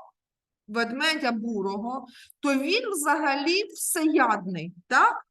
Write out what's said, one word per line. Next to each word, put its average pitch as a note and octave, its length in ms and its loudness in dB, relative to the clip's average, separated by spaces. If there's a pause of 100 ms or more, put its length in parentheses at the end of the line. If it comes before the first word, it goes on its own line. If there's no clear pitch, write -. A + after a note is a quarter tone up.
(680)
ведмедя B3+ 640 0
бурого, A3 760 -4 (340)
то C#4+ 140 2
він F#4+ 360 0
взагалі D4+ 760 0
всеядний, G#3 1080 0 (160)
так? F#4+ 420 2